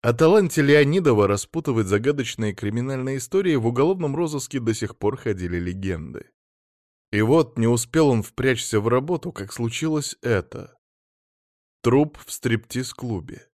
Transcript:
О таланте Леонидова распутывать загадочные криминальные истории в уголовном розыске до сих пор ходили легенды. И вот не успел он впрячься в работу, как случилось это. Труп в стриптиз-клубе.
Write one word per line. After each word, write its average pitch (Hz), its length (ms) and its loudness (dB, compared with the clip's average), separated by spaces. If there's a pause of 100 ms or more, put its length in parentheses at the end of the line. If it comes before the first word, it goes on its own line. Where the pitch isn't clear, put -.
О 120 120 0
таланте 165 480 4
Леонидова 143 640 4
распутывать 113 600 -2
загадочные 113 640 -2
криминальные 127 640 -4
истории 180 380 0
в 113 100 0
уголовном 143 500 0
розыске 147 440 -4
до 113 140 -2
сих - 240 -6
пор 107 180 -2
ходили 90 420 -4
легенды. 90 720 -6 (840)
И 104 100 2
вот 123 360 2
не 113 100 2
успел 139 420 2
он 113 120 2
впрячься 113 600 -2
в 110 80 0
работу, 160 420 0
как 98 220 -12
случилось 147 680 -4
это. - 560 -4 (1040)
Труп 147 440 2
в - 60 -14
стриптиз-клубе. 117 1200 -6